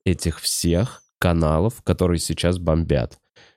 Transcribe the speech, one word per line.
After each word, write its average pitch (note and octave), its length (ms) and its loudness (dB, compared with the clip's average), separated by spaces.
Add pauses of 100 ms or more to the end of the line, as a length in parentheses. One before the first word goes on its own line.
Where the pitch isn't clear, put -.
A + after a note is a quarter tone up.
этих F2 360 -2
всех - 600 -2 (180)
каналов, E2 640 0
которые F2 360 0
сейчас F2 400 -2
бомбят. D#2+ 600 0 (380)